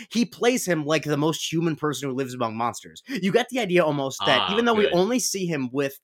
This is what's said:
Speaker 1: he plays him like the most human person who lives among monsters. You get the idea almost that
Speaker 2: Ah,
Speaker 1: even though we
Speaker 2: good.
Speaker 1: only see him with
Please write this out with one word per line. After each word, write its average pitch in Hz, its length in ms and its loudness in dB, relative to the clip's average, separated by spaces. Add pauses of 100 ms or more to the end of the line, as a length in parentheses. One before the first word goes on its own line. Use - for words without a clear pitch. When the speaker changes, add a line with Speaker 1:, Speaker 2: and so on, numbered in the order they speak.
(100)
Speaker 1:
he 233 140 2
plays 240 420 0
him 160 200 0
like 151 180 2
the 147 140 0
most 151 340 0
human 165 240 0
person 143 320 -4
who 127 80 -4
lives 127 180 -4
among 117 220 -2
monsters. 110 520 -6
You 202 240 -2
get 247 180 2
the 254 100 -4
idea 175 240 2
almost 139 420 -2
that 127 160 4
Speaker 2:
Ah, - 60 0
Speaker 1:
even 208 180 2
though 240 80 4
we 208 120 4
Speaker 2:
good. - 80 0
Speaker 1:
only 208 260 2
see 190 260 -2
him 139 260 -2
with 139 320 -2